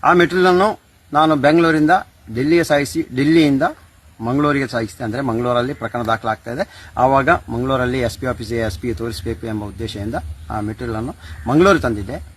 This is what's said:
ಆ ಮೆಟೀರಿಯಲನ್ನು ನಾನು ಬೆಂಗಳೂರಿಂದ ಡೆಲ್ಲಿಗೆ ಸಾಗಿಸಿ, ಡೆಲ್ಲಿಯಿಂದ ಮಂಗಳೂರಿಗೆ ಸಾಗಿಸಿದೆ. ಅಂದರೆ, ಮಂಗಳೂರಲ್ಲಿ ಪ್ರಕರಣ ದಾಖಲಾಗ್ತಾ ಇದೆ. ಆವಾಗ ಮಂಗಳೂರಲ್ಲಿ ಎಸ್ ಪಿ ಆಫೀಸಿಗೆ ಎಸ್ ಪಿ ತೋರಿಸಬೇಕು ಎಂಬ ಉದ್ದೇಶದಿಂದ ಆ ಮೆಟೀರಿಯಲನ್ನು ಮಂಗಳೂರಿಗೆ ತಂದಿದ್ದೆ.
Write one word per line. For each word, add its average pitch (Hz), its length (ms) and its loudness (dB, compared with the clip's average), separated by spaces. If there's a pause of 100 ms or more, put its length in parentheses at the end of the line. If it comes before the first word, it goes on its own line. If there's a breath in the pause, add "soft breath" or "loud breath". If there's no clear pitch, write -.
ಆ 151 100 4
ಮೆಟೀರಿಯಲನ್ನು 180 640 4 (340)
ನಾನು 156 220 4
ಬೆಂಗಳೂರಿಂದ 156 560 4 (440)
ಡೆಲ್ಲಿಗೆ 156 280 2
ಸಾಗಿಸಿ, 147 520 -2
ಡೆಲ್ಲಿಯಿಂದ 143 480 4 (580)
ಮಂಗಳೂರಿಗೆ 139 460 0
ಸಾಗಿಸಿದೆ. 117 360 -6
ಅಂದರೆ, 117 180 -4
ಮಂಗಳೂರಲ್ಲಿ 123 520 0
ಪ್ರಕರಣ 117 300 -6
ದಾಖಲಾಗ್ತಾ 113 500 -4
ಇದೆ. - 440 -10
ಆವಾಗ 135 320 4
ಮಂಗಳೂರಲ್ಲಿ 127 720 0
ಎಸ್ 117 180 -2
ಪಿ 127 80 -8
ಆಫೀಸಿಗೆ 120 360 -4
ಎಸ್ 110 180 -4
ಪಿ 120 140 -4
ತೋರಿಸಬೇಕು 113 540 -8
ಎಂಬ 107 160 -6
ಉದ್ದೇಶದಿಂದ 104 520 -8 (360)
ಆ 107 80 -6
ಮೆಟೀರಿಯಲನ್ನು 110 560 -8 (320 loud breath)
ಮಂಗಳೂರಿಗೆ 165 360 4
ತಂದಿದ್ದೆ. 113 540 -6